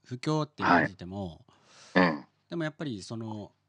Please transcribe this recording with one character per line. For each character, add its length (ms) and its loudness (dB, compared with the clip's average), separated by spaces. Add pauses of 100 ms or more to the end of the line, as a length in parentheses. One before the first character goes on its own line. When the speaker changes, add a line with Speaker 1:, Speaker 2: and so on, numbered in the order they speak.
Speaker 1:
不 120 -8
況 280 0
っ 40 -6
て 60 -20 (100)
言 20 2
わ 140 8
れ 80 2
て 60 -12
て 100 -14
も、 400 -8 (500)
Speaker 2:
は 80 8
い。 40 8
え 20 4 (120)
え。 60 -20 (240)
Speaker 1:
で 60 -6
も 80 -2
や 60 -4
っ 20 -10
ぱ 120 -10
り 180 -6
そ 140 -10
の、 360 -8 (160)